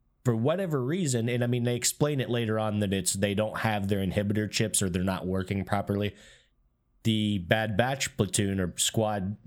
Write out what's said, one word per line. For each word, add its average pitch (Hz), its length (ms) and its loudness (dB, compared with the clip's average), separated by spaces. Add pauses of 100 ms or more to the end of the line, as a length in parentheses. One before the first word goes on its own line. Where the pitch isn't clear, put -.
(240)
for 120 120 2
whatever 151 460 0
reason, 127 460 0
and 120 140 0
I 120 60 2
mean, 123 160 0
they 123 120 2
explain 147 440 0
it 104 100 -2
later 113 300 0
on 104 180 0
that 101 160 2
it's, 95 200 0
they 98 200 2
don't 107 240 0
have 104 300 0
their 101 100 2
inhibitor 101 520 0
chips - 300 0
or 98 80 2
they're 90 140 0
not 92 240 0
working 95 380 -2
properly. 101 500 0 (920)
The 107 340 2
Bad 110 400 -4
Batch 131 400 -2
platoon 98 420 0
or 87 160 -4
squad, 104 720 -2